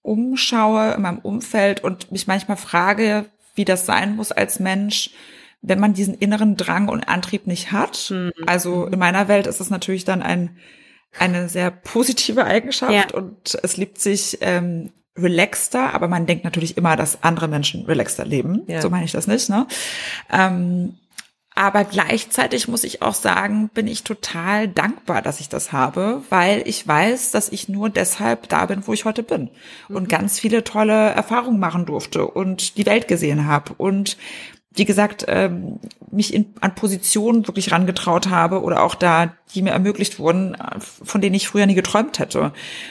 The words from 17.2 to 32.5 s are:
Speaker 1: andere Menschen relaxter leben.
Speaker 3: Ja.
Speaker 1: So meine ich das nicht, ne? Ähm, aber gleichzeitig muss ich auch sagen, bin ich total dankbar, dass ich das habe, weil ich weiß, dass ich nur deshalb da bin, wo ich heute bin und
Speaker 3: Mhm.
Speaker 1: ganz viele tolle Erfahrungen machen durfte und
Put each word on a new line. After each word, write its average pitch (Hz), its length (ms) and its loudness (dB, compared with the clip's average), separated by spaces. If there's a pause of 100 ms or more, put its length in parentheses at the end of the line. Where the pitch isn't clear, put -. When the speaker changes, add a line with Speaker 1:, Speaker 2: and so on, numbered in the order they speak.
Speaker 1:
andere 165 260 2
Menschen 151 380 -2
relaxter - 400 -2
leben. 151 400 -2
Speaker 3:
Ja. 165 160 -4
Speaker 1:
So 165 80 0
meine 175 160 0
ich - 60 -4
das - 140 -2
nicht, 220 220 2
ne? 220 180 2 (640)
Ähm, 180 680 0 (560)
aber 196 300 2
gleichzeitig 220 840 0
muss 233 160 0
ich - 160 -8
auch 202 140 0
sagen, 208 580 0
bin 214 140 -2
ich 220 180 -6
total 202 640 -2
dankbar, 175 540 -2
dass - 180 -4
ich 147 80 -14
das - 240 -6
habe, 180 560 0
weil 190 400 2
ich - 180 -6
weiß, 196 440 2
dass 208 180 0
ich - 180 -8
nur 202 220 -2
deshalb 202 640 0
da 170 160 2
bin, 196 200 -4
wo 226 60 -4
ich 214 140 -2
heute 220 160 -2
bin 165 260 -4 (400)
und 196 140 -4
Speaker 3:
Mhm. 180 60 -4
Speaker 1:
ganz 185 300 0
viele 220 260 0
tolle 214 280 2
Erfahrungen 220 640 2
machen 175 280 0
durfte 143 400 -2
und 185 500 -4